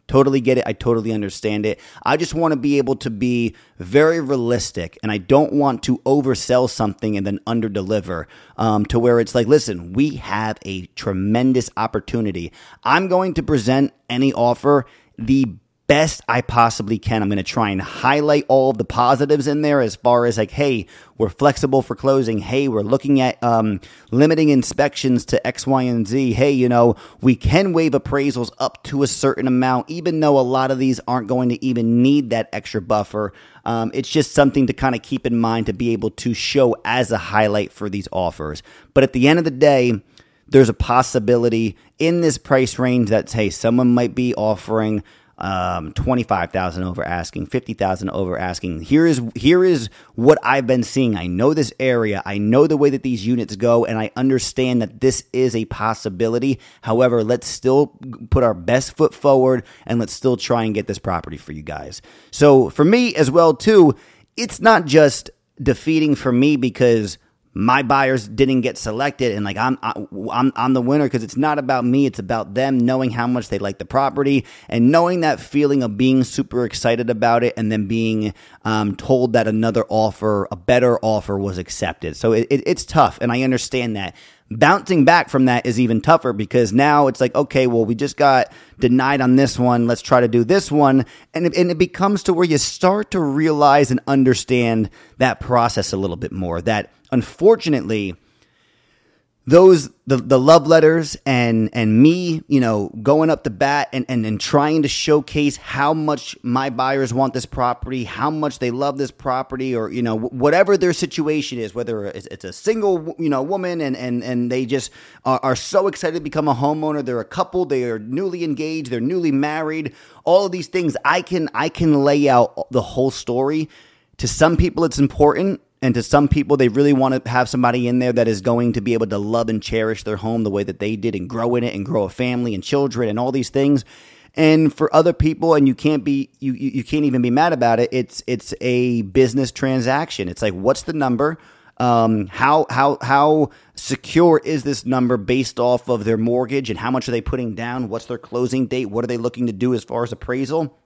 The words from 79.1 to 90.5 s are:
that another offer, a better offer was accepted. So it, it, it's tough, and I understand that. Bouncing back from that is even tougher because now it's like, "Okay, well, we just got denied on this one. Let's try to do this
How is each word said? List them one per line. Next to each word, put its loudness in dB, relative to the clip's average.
that 2
another 0
offer, -2
a -10
better 2
offer -2
was -4
accepted. -8
So 0
it, 0
it, 0
it's -2
tough, 2
and -2
I -2
understand -4
that. -10
Bouncing 2
back 4
from 2
that 2
is -2
even 2
tougher 2
because 0
now 4
it's -2
like, 0
"Okay, 0
well, 2
we -2
just -6
got 2
denied 2
on 4
this 2
one. 2
Let's -2
try 2
to 2
do 2
this 0